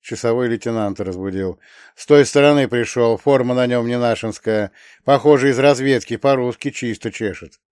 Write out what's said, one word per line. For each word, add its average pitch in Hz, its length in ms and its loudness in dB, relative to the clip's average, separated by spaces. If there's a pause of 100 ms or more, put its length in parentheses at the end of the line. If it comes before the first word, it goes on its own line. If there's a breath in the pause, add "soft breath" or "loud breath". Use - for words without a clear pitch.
Часовой 120 480 -4
лейтенанта 107 560 -4
разбудил. 95 560 -6 (340 soft breath)
"С - 120 -20
той 147 200 6
стороны 143 400 2
пришел, 117 500 0
форма 127 380 0
на 123 140 0
нем 120 180 -2
не 120 100 -4
нашинская. 110 760 -2 (320 soft breath)
Похоже, 139 460 4
из 123 100 0
разведки, 131 560 0
по-русски 131 560 -2
чисто 113 400 -8
чешет". - 480 -10 (120)